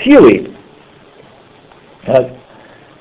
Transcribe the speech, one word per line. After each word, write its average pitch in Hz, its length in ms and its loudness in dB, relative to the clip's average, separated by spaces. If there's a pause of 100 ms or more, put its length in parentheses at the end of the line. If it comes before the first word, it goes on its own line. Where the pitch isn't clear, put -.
силой, 180 460 2 (1500)
так, 127 240 -4 (720)